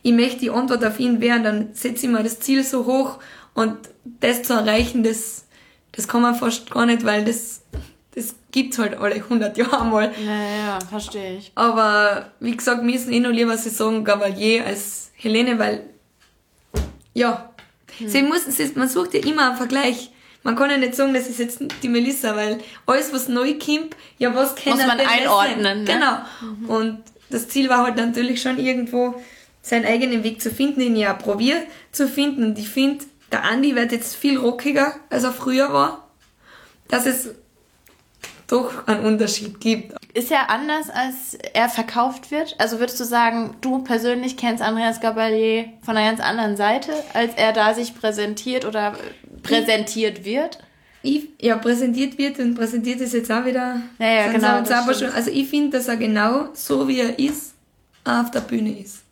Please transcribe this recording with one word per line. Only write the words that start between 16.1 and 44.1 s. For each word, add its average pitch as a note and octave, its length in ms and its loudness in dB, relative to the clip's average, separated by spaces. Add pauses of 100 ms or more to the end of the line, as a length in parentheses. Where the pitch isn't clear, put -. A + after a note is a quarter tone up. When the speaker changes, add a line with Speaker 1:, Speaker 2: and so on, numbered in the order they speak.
Speaker 1:
ja, A#3+ 360 0 (480)
Speaker 2:
Hm. A3 120 -8
Speaker 1:
sie C#4 140 4
muss, E4 220 0
sie, C#4+ 300 -2
man C4 140 0
sucht F4+ 240 -2
ja - 120 2
immer D4 240 2
einen B3 80 -2
Vergleich. B3+ 540 -2 (320)
Man A#3 120 0
kann C#4 140 2
ja C#4+ 80 2
nicht B3 180 0
sagen, C4+ 180 2
das B3+ 140 0
ist B3 120 -8
jetzt A#3 200 -4 (220)
die B3+ 80 -4
Melissa, A#3+ 460 0
weil G#3+ 240 -2 (260)
alles, D4+ 280 2
was C4 160 -4
neu B3+ 240 0
kommt, D4+ 420 -2 (240)
ja, B3 160 2
was C4+ 160 2
Speaker 2:
Muss - 80 -10
Speaker 1:
kennt C4+ 280 2
Speaker 2:
man A#3+ 100 2
Speaker 1:
denn C4 100 2
das A#3 100 4
Speaker 2:
einordnen, G#3 680 2
Speaker 1:
nicht? - 20 0
Speaker 2:
ne? - 60 2
Speaker 1:
Genau. C4+ 240 2 (240)
Speaker 2:
Mhm. A3+ 280 -10
Speaker 1:
Und A3 340 -2 (260)
das A#3 180 -4
Ziel C4+ 220 0
war B3 140 6
halt A#3+ 120 0
natürlich A#3+ 460 0
schon B3+ 180 -2
irgendwo, B3 560 0 (460)
seinen A#3 240 0
eigenen A#3 380 2
Weg A3 180 -4
zu A3+ 100 -4
finden, C#4 300 0
den A#3+ 140 2
ich G#3+ 120 2
auch G3 100 0
probier A#3+ 460 0 (280)
zu C#4 160 0
finden. C#4 360 0
Und G#3+ 160 -2
ich - 100 -10
find, C#4 340 0 (280)
der - 120 -2
Andi C4 320 2
wird A#3+ 160 0
jetzt A#3 240 -4
viel C#4 220 2
rockiger, C#4 560 0 (160)
als B3 140 0
er B3+ 80 0
früher C4 420 0
war. C#4+ 340 0 (840)
Dass B3 180 0
es B3 220 -2 (1160)
doch - 400 0
einen G#3+ 160 2
Unterschied G#3+ 560 0
gibt. - 360 -2 (180)
Speaker 2:
Ist A#3+ 180 -2
er D4+ 200 2
anders, D4+ 400 -2
als B3+ 420 -6 (200)
er A#3 140 4
verkauft A#3+ 600 -2
wird? D#4 300 -4
Also A3+ 200 0
würdest B3 200 -2
du C4 40 -4
sagen, A#3 580 0
du C4 180 -2
persönlich B3 580 -2